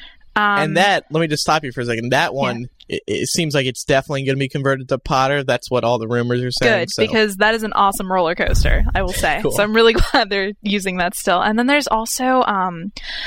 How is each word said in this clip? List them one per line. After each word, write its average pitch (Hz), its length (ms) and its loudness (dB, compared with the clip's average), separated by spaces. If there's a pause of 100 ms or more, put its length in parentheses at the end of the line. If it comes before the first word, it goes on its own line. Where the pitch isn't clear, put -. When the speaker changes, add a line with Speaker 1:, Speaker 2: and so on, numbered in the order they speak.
(360)
Speaker 1:
Um, 208 240 2
Speaker 2:
And 156 180 0
that, 185 340 2
let 156 100 0
me 170 60 0
just 147 160 -2
stop 156 200 0
you 131 80 -8
for 127 100 -8
a 120 40 -2
second. 117 260 -4
That 147 220 2
Speaker 1:
Yeah. 135 60 -6
Speaker 2:
one, 123 260 -4 (240)
it, - 160 -6
it 104 220 -2
seems 156 260 -2
like 135 140 2
it's 120 160 -8
definitely 135 420 0
gonna 135 140 0
be 135 100 -2
converted 135 400 -2
to 135 80 0
Potter. 135 460 0
That's 127 260 -2
what 123 140 0
all 117 160 0
the 113 80 -6
rumors 120 340 -2
are 127 80 -4
saying, 151 360 0
Speaker 1:
Good, - 40 -14
Speaker 2:
so. - 160 0
Speaker 1:
because 220 320 0
that 214 160 2
is 226 80 -2
an 214 120 -4
awesome 196 380 0
roller 180 220 0
coaster, - 500 2 (120)
I 190 80 2
will 185 100 -2
say. 170 300 -2
Speaker 2:
Cool. 147 80 0
Speaker 1:
So 202 100 0
I'm 214 140 0
really 226 180 6
<laughs> - 180 4
glad 220 200 2
they're 202 220 -2 (100)
using 190 340 -2
that 180 180 -2
still. 180 240 0
And 214 200 0
then 240 80 2
there's 285 200 2
also, 254 600 0
um, 185 440 -2 (360)